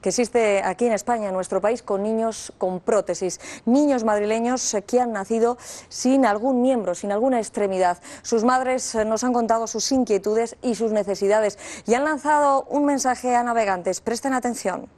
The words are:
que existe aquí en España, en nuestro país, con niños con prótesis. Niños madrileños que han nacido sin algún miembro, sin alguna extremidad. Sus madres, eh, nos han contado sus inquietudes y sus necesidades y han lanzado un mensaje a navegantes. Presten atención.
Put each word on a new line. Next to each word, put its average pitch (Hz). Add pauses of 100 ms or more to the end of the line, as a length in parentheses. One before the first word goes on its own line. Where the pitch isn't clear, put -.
que -
existe 214
aquí 196
en 226
España, 214
en 185
nuestro 185
país, 214
con 196
niños 220
con 185
prótesis. 185 (280)
Niños 262
madrileños 226 (120)
que 240
han 240
nacido 226 (320)
sin 262
algún 240
miembro, 233
sin 202
alguna 240
extremidad. 190 (240)
Sus 226
madres, 254
eh, 220
nos 220
han 254
contado 226
sus 220
inquietudes 226
y 247
sus 214
necesidades 202 (260)
y -
han 254
lanzado 294
un 285
mensaje 254
a 240
navegantes. 196
Presten 240
atención. 226